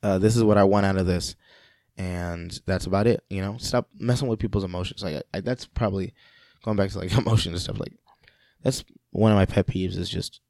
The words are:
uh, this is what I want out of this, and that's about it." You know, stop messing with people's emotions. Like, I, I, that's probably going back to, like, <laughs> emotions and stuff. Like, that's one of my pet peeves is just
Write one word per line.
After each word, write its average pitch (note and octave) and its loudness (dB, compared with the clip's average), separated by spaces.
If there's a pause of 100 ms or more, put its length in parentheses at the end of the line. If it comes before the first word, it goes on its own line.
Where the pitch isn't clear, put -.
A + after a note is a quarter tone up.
uh, G2 2
this G#2+ 4
is A#2 4
what G#2 6
I G2 8
want G2 4
out F#2+ 2
of F#2 2
this, F2+ -2 (600)
and F2 -8
that's F#2 -2
about G2 2
it." - 2
You F#2+ -4
know, G2+ -6
stop - -2 (100)
messing B2 0
with A2 -2
people's G2+ -2
emotions. F2+ -6
Like, D#2+ -6
I, - -8
I, - -4
that's B2 -6
probably F#2+ -4 (480)
going G#2+ -2
back G2 0
to, G2+ -8
like, F2+ -6
<laughs> - 2
emotions F#2+ 2
and F2 -4
stuff. - -6
Like, - -8 (680)
that's C3+ -2 (260)
one A2 4
of G#2 6
my F#2+ 6
pet - 0
peeves F#2 -4
is F2 -6
just - -8